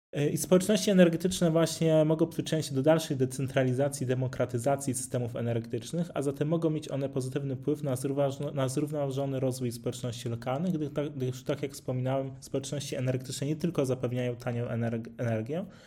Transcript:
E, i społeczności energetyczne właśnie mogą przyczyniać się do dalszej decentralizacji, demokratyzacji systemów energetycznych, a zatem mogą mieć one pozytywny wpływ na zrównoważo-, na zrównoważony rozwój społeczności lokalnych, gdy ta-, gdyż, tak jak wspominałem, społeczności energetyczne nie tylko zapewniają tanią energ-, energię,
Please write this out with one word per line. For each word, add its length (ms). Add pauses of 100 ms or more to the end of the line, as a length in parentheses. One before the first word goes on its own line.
(120)
E, 180
i 80
społeczności 540
energetyczne 600
właśnie 540
mogą 220
przyczyniać 380
się 100
do 60
dalszej 360
decentralizacji, 880
demokratyzacji 880
systemów 420
energetycznych, 800
a 80
zatem 260
mogą 220
mieć 220
one 180
pozytywny 460
wpływ 280
na 120
zrównoważo-, 580
na 140
zrównoważony 720
rozwój 320
społeczności 580
lokalnych, 440
gdy 160
ta-, 200
gdyż, 340
tak 200
jak 100
wspominałem, 680
społeczności 560
energetyczne 520
nie 80
tylko 300
zapewniają 500
tanią 300
energ-, 520
energię, 480 (220)